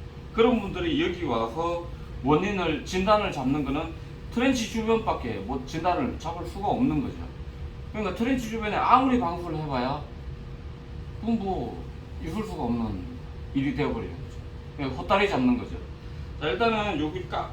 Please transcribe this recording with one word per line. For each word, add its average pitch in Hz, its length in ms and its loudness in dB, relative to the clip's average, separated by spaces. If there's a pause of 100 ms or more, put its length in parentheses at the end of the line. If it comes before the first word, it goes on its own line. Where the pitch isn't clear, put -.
(320)
그런 226 280 6
분들이 175 420 0
여기 175 220 0
와서 156 640 0 (360)
원인을, 165 600 2
진단을 196 480 4
잡는 139 320 2
거는 147 280 -2 (400)
트렌치 240 380 2
주변밖에 202 760 0
뭐 131 220 -4
진단을 160 540 0
잡을 170 260 -6
수가 196 220 -4
없는 156 340 4
거죠. 101 140 -4 (760)
그러니까 202 240 -2
트렌치 233 340 2
주변에 214 280 -2
아무리 247 420 6
방수를 170 400 0
해봐야 139 420 0 (1200)
그건 220 200 0
뭐 185 440 -4 (380)
있을 180 220 -4
수가 - 180 -6
없는 117 400 0 (520)
일이 135 200 2
되어버리는 120 400 -2
거죠. - 260 -10 (360)
그냥 131 200 -4
헛다리 196 320 4
잡는 127 300 4
거죠. 104 180 -6 (640)
자, 151 80 0
일단은 208 520 2
여기 156 280 -2
까-, - 240 -2